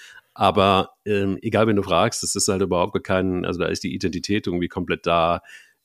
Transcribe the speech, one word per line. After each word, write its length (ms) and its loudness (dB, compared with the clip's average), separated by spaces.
aber, 720 2
ähm, 360 -2
egal 260 2
wen 100 2
du 60 0
fragst, 380 0
das 140 -6
ist 140 0
halt 140 0
überhaupt 420 0
kein, 400 0
also 140 -4
da 80 0
ist 160 -4
die 120 -6
Identität 520 -4
irgendwie 200 -2
komplett 380 -6
da. 360 2